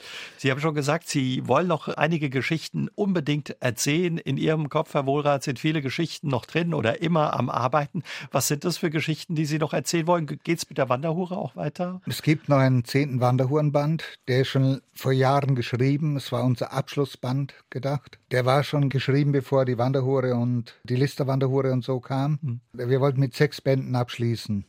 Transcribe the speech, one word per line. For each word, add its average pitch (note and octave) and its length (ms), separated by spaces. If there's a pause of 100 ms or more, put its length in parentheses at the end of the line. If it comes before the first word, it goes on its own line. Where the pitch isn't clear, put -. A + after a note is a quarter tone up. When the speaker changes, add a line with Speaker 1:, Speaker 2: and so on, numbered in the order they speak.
(360)
Speaker 1:
Sie C3+ 140
haben C3+ 100
schon D#3 140
gesagt, D3 340
Sie C3 380
wollen D#3+ 220
noch E3 200
einige D#3 420
Geschichten C#3 640
unbedingt D3+ 640
erzählen. D#3+ 580
In C3+ 180
Ihrem D#3 320
Kopf, D#3 260
Herr C#3+ 120
Wohlrath, C#3+ 380
sind C3 140
viele D#3 240
Geschichten D3+ 460
noch C3 180
drin E3+ 280
oder B2+ 280
immer D#3+ 360
am B2+ 100
Arbeiten. C#3+ 540 (280)
Was - 180
sind D3 160
das F3 140
für F3 120
Geschichten, D#3 440
die D#3 120
Sie D3+ 120
noch D3+ 140
erzählen E3 340
wollen? E3+ 200
Ge-, C#3+ 160
geht's E3 260
mit D3+ 100
der C3+ 100
Wanderhure E3 480
auch - 200
weiter? F3+ 500
Speaker 2:
Es - 160
gibt D#3 260
noch C#3+ 100
einen C3 260
zehnten C3+ 360
Wanderhurenband, C#3+ 840 (240)
der B2+ 140
ist C3 60
schon C3+ 320 (140)
vor C3 180
Jahren C3+ 420
geschrieben. C#3 600
Es - 160
war A#2+ 120
unser B2 280
Abschlussband C3+ 840 (160)
gedacht. C3 480 (140)
Der B2 120
war C3 200
schon C#3+ 240
geschrieben, C#3 440
bevor C3+ 320
die B2 140
Wanderhure C3 560
und A#2+ 400 (100)
die B2+ 120
Lister-Wanderhure C3+ 760
und B2+ 120
so C3 160
kam. C#3 420
Speaker 1:
Hm. A#2+ 180 (120)
Speaker 2:
Wir B2 280
wollten C#3 200
mit C3+ 140
sechs - 260
Bänden C3+ 340
abschließen. A#2 760